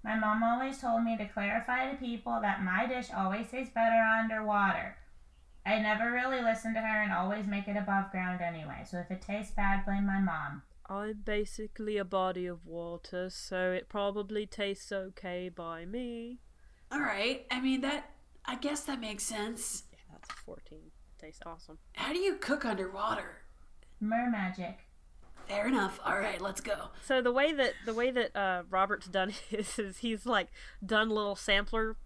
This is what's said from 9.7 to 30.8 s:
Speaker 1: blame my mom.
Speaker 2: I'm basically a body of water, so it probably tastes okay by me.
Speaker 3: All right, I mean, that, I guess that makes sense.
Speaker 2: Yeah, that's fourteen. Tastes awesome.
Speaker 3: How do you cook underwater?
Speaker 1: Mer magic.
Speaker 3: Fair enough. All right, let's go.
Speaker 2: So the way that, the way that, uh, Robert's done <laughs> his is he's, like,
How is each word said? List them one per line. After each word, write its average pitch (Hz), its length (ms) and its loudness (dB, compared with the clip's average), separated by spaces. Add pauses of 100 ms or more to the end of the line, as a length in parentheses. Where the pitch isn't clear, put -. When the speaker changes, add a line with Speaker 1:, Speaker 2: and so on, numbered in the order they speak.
Speaker 1:
blame 196 220 4
my 196 120 2
mom. 156 440 0 (240)
Speaker 2:
I'm 208 360 -4
basically 214 760 -2
a 196 80 0
body 185 420 0
of 170 180 -8
water, 170 640 -6
so 185 420 -2
it - 180 -2
probably 208 580 -2
tastes 202 440 -4
okay 190 580 -6
by 165 360 -8
me. 240 540 -6 (520)
Speaker 3:
All 294 100 0
right, 233 500 -2
I 254 100 0
mean, 262 200 2
that, 285 280 -2 (360)
I 254 100 -4
guess 294 300 -2
that 269 140 -4
makes 214 240 -6
sense. 226 680 -4
Speaker 2:
Yeah, - 80 -20 (140)
that's - 280 -16
fourteen. - 480 -16 (300)
Tastes 156 260 -18
awesome. 165 320 -14 (160)
Speaker 3:
How 277 200 -2
do 349 60 0
you 381 180 2
cook 277 280 0
underwater? 196 760 -2 (580)
Speaker 1:
Mer 233 320 2
magic. 185 480 -2 (680)
Speaker 3:
Fair 208 200 0
enough. 202 360 2
All 185 140 2
right, 196 240 -2
let's 190 200 -4
go. - 280 -4 (160)
Speaker 2:
So 262 160 4
the 247 100 4
way 277 220 4
that, 269 200 2 (120)
the 226 80 -2
way 240 180 2
that, 247 240 0
uh, 185 340 0
Robert's 196 380 2
done 190 240 0 (100)
<laughs> - 80 -12
his 208 280 -4
is 196 220 -4
he's, 226 260 -2
like, 214 220 4 (360)